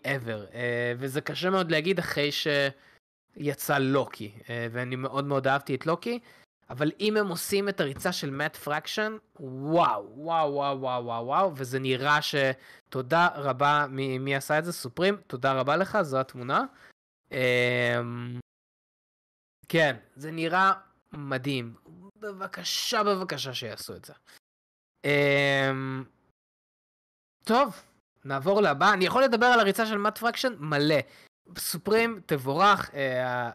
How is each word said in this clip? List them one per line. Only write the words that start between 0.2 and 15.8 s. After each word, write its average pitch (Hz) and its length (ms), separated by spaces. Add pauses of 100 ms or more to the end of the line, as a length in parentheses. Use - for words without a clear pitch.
אה, 120 440
וזה 135 220
קשה 151 300
מאוד 185 200
להגיד 165 280
אחרי 147 340
שיצא - 1500
לוקי, 131 540 (180)
אה, 120 220
ואני 123 240
מאוד 135 280
מאוד 139 220
אהבתי 139 280
את 131 120
לוקי, 233 320 (520)
אבל 151 200 (100)
אם 214 160
הם 208 120
עושים 196 400
את 190 120
הריצה 156 320
של 156 180
מאט 147 260
פרקשן, 214 600 (240)
וואו, 131 720
וואו, 156 380
וואו, 139 280
וואו, 127 240
וואו, 117 220
וואו, 170 300
וזה 131 220
נראה 135 440
ש-, - 120 (540)
תודה 151 460
רבה, 143 560
מי, 135 280
מי 139 180
עשה 151 220
את 160 60
זה? 175 80
סופרים, 180 440 (100)
תודה 135 260
רבה 135 240
לך, 190 260